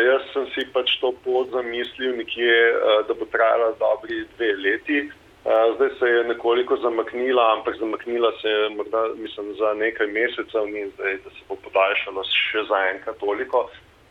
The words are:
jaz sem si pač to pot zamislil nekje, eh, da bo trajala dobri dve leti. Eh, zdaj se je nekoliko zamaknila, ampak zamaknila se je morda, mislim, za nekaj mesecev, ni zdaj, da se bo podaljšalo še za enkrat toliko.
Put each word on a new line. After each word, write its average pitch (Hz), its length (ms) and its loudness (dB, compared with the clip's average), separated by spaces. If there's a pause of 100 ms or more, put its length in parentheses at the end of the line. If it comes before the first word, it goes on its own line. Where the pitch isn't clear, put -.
jaz 131 240 4
sem 135 180 -4
si 135 240 -6
pač 127 180 0 (100)
to 127 140 0
pot 127 380 -2
zamislil 123 640 -4
nekje, 117 380 2 (120)
eh, 117 120 4 (240)
da 117 120 -2
bo - 120 -8
trajala 113 480 2
dobri 110 540 -2
dve 110 260 0
leti. 104 460 -2
Eh, - 500 -8 (220)
zdaj 131 180 2
se - 160 -2
je 120 180 4
nekoliko 120 520 0
zamaknila, 120 760 0
ampak 107 240 -2
zamaknila 113 560 -2
se - 160 -6
je 107 220 2
morda, 104 320 -4 (100)
mislim, 107 420 -10
za 107 200 0
nekaj 110 320 -2
mesecev, 110 600 -2
ni 104 240 -6
zdaj, 98 260 -4
da 95 140 -14
se - 140 -20
bo 95 120 -12
podaljšalo 95 680 0
še - 400 -2
za 98 220 2
enkrat 98 320 -4
toliko. 117 480 -2 (440)